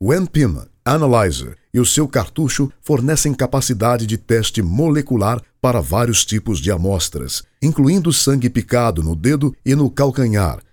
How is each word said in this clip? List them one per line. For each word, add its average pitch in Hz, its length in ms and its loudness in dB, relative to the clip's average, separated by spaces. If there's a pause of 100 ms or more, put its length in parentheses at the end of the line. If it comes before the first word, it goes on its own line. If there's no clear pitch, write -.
O 104 120 0
M 180 140 0
pim 120 320 0 (260)
Analyzer 113 720 0 (160)
e 117 60 0
o 120 80 2
seu 147 220 0
cartucho 139 600 -2 (120)
fornecem 143 520 0
capacidade 123 720 -2
de 110 140 -4
teste 113 420 -2
molecular 120 800 0 (200)
para 123 200 2
vários 104 440 0
tipos 107 340 -4
de 85 140 -2
amostras, 87 720 -4 (180)
incluindo 156 500 2
sangue 131 380 2
picado 113 540 0
no 80 100 -2
dedo 135 400 0 (100)
e 127 120 2
no 147 120 2
calcanhar, 113 680 0 (140)